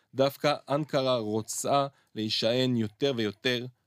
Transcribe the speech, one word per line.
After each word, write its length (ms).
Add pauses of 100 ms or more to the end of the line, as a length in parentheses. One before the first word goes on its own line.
(140)
דווקא 400 (140)
אנקרה 500
רוצה 680 (280)
להישען 640
יותר 400
ויותר 500 (200)